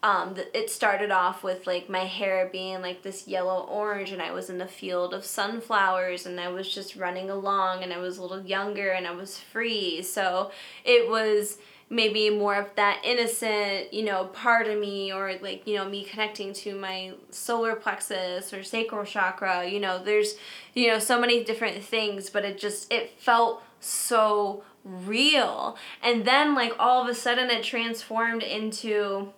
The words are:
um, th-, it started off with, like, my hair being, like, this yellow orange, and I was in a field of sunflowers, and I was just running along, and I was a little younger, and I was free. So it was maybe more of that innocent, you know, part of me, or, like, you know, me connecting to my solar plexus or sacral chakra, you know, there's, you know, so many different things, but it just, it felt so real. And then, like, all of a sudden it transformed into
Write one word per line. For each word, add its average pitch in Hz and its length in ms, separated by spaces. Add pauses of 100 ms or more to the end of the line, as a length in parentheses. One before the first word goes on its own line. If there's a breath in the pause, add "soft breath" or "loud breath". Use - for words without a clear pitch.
um, 190 320
th-, 190 180
it 220 160
started 208 400
off 185 320
with, 185 240
like, 180 240
my 185 160
hair 185 460
being, 190 300
like, 185 200
this 190 280
yellow 185 340
orange, 202 480
and 185 100
I 165 100
was 185 180
in 180 120
a 185 60
field 180 460
of 190 120
sunflowers, 190 1000
and 180 120
I 175 100
was 190 220
just 196 260
running 185 340
along, 196 500
and 185 120
I 170 40
was 180 200
a 202 40
little 190 240
younger, 196 460
and 185 160
I 170 40
was 185 280
free. 202 640
So 190 480 (320 loud breath)
it 240 260
was 214 480 (320 loud breath)
maybe 214 420
more 208 240
of 202 200
that 202 300
innocent, 226 880
you 214 100
know, 196 220
part 226 420
of 214 120
me, 196 340
or, 190 280
like, 190 260
you 214 80
know, 196 120
me 202 160
connecting 208 480
to 202 240
my 190 380 (160)
solar 226 460
plexus 190 760
or 190 100
sacral 226 420
chakra, 190 640
you 202 120
know, 185 240
there's, 208 320 (380 loud breath)
you 247 140
know, 226 100
so 240 220
many 240 240
different 220 400
things, 208 460
but 202 140
it 196 140
just, 208 340
it - 280
felt 233 420 (180 loud breath)
so 208 840 (200 loud breath)
real. 208 960 (240 loud breath)
And 233 240
then, 285 300
like, 233 240
all 254 240
of 233 40
a 240 80
sudden 247 360
it 226 120
transformed 226 800
into 208 960